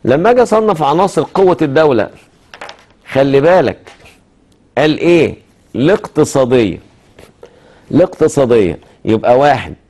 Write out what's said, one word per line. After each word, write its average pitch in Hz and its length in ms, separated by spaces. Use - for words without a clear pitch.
لما 185 260
اجي 247 120
اصنف 214 400
عناصر 160 400
قوة 185 280
الدولة، 139 480
خلي 139 280
بالك 151 520
قال 147 200
ايه؟ 156 380
الاقتصادية. 131 1040
الاقتصادية 127 880
يبقى 110 340
واحد 127 360